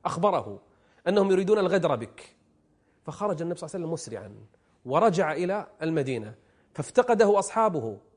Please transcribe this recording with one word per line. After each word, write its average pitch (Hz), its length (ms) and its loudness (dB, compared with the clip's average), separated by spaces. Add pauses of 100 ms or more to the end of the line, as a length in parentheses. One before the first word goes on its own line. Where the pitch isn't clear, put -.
أخبره 147 560 -2 (480)
أنهم 196 220 2
يريدون 190 280 2
الغدر 170 380 0
بك. - 400 -14 (640)
فخرج 170 400 -6
النبي 170 160 -6
صلى 165 80 -10
الله - 80 -14
عليه 175 100 -6
وسلم 165 80 -4
مسرعا 104 540 -12 (380)
ورجع 165 480 2
إلى 180 340 -4 (160)
المدينة، 131 520 -2 (400)
فافتقده 214 640 4
أصحابه 170 600 -2 (180)